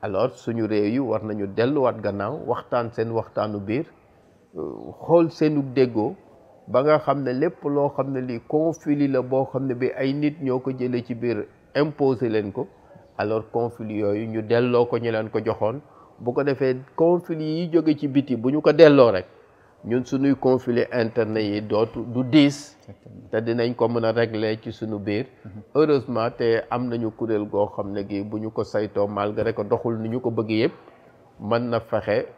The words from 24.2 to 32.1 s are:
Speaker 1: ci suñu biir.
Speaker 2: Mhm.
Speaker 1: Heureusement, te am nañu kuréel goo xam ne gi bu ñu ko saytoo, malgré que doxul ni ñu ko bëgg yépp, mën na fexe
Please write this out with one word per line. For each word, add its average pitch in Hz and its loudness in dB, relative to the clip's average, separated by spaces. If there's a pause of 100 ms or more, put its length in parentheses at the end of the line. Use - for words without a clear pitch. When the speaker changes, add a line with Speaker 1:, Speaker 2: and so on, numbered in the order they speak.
Speaker 1:
ci 117 -10
suñu 107 -6
biir. 104 -4 (180)
Speaker 2:
Mhm. 104 -16 (120)
Speaker 1:
Heureusement, 127 2
te 113 2
am 120 -2
nañu 117 -4
kuréel 110 -2
goo 101 0 (100)
xam 101 -6
ne 101 -6
gi 101 -4
bu 107 -8
ñu 110 -6
ko 110 -4
saytoo, 101 -2
malgré 104 -2
que 107 -4
doxul 117 -2
ni 110 -6
ñu 120 -4
ko 127 -2
bëgg 113 -4
yépp, 110 0 (680)
mën 117 -2
na 113 0
fexe 107 -2 (120)